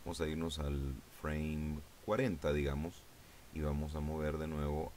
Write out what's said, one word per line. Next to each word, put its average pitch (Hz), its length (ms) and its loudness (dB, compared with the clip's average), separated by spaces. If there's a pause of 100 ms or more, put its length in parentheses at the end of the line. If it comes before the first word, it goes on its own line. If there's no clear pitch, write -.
Vamos 80 160 -4
a 80 80 2
irnos 78 300 0
al 71 380 0 (260)
frame 76 580 0 (280)
cuarenta, 104 440 4
digamos, 73 520 2 (500)
y 78 80 -2
vamos 73 320 2
a 78 60 0
mover 78 400 2
de 78 80 -2
nuevo 76 500 0